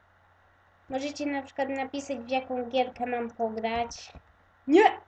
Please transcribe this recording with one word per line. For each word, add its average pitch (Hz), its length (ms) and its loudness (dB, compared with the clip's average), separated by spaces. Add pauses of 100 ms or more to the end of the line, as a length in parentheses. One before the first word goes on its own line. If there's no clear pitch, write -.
(880)
Możecie 285 380 -4
na 277 160 -2
przykład 269 260 -4
napisać, 269 500 -4
w 233 100 -12
jaką 254 360 -2
gierkę 247 420 0
mam 240 240 -2
pograć. 226 840 -4 (540)
Nie! 370 420 8